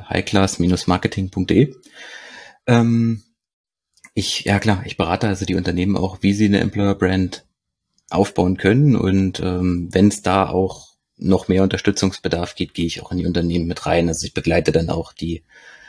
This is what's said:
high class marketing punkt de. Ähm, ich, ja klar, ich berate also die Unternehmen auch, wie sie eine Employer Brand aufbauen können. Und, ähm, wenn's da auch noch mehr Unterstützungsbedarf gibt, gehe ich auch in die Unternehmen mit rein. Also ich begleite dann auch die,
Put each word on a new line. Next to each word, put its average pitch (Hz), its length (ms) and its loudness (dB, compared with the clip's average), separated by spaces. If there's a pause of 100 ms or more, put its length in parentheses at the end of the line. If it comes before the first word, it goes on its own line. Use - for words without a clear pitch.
high - 160 -2
class 95 360 0 (260)
marketing 92 440 -2
punkt 92 200 -2
de. 120 240 4 (920)
Ähm, 117 540 2 (920)
ich, - 300 -4
ja 101 160 2
klar, 101 260 0
ich - 100 -12
berate 92 300 -2
also 95 180 -2
die - 120 -2
Unternehmen 90 400 0
auch, 95 240 -4
wie 98 140 2
sie 104 100 2
eine 101 160 4
Employer 101 340 0
Brand 92 500 0 (680)
aufbauen 92 480 0
können. 127 360 4
Und, 95 460 0
ähm, 90 500 -2
wenn's 101 320 4
da 95 260 2
auch - 420 -2 (260)
noch - 320 0
mehr 95 160 4
Unterstützungsbedarf 92 920 -2
gibt, 85 200 -6
gehe 85 120 -2
ich - 160 -8
auch - 80 -14
in 90 80 -4
die 85 80 -2
Unternehmen 85 400 -2
mit 85 200 -6
rein. 85 200 2
Also 82 180 -4
ich - 100 -10
begleite 165 360 0
dann 82 180 0
auch - 240 -6
die, 82 300 -8 (460)